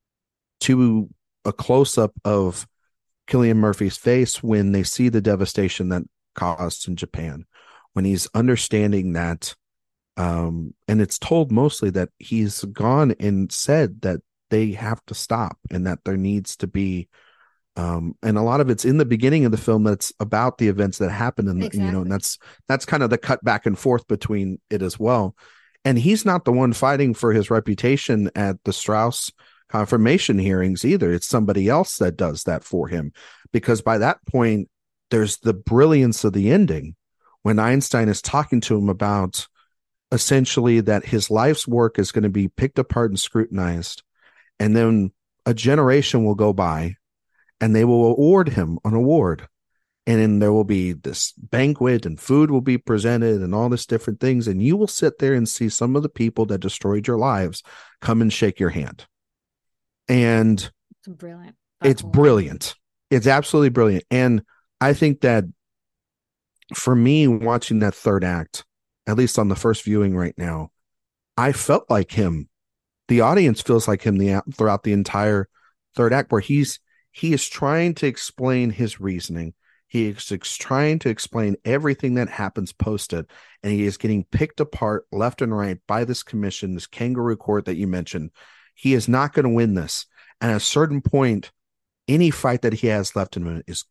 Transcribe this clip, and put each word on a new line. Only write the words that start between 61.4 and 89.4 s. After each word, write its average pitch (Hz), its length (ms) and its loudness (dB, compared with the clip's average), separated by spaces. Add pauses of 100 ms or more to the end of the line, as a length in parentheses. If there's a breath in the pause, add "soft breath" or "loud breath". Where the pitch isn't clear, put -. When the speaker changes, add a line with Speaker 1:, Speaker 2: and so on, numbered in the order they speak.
Speaker 1:
it's 135 180 4
Speaker 2:
That - 40 -12
whole 95 60 -12
Speaker 1:
brilliant. 110 640 4 (340)
It's 120 180 2
absolutely 143 420 4
brilliant. 110 420 2
And 123 320 2 (360)
I 139 140 4
think 143 280 0
that 113 240 4 (1300)
for 127 220 0
me, 139 320 4
watching 117 520 0
that 104 160 0
third 98 280 0
act, 87 420 -6 (420)
at 107 100 0
least 123 220 2
on 104 80 4
the 98 80 0
first - 280 -2
viewing 104 320 0
right 87 220 -4
now, 80 340 -8 (640)
I 127 140 2
felt - 380 0
like 104 220 0
him. 85 380 -2 (580)
The 120 140 4
audience 143 400 4
feels 117 260 2
like 104 140 0
him 101 160 0
the, 98 240 0 (120)
throughout 104 300 0
the 107 100 0
entire 101 540 0 (480)
third 120 180 2
act, 139 180 0
where 107 100 2
he's, 143 380 -2 (320)
he 165 220 -2
is - 140 -2
trying 160 480 -2
to 151 120 -2
explain 127 640 -2
his 107 280 -6
reasoning. 85 540 -6 (340)
He 117 200 -2
is 101 240 -10
ex-, - 260 -8
trying 151 420 0
to 131 100 -2
explain 107 540 -4
everything 139 520 -2
that 123 140 -2
happens 95 440 -8
post - 400 -6
it, 82 140 -6 (340 soft breath)
and 101 100 -4
he 104 140 0
is 101 120 -4
getting 107 280 -2
picked - 340 -2
apart 107 520 -4
left 113 320 -2
and 110 120 -2
right 101 220 -4 (100)
by 113 160 -2
this 123 200 -6
commission, 101 500 -6
this 87 140 -12
kangaroo 120 500 -4
court 104 280 -2
that 92 100 -4
you 98 100 -4
mentioned. 90 460 -6 (420 soft breath)
He 135 200 -2
is 117 140 0
not 135 260 0
gonna 135 160 2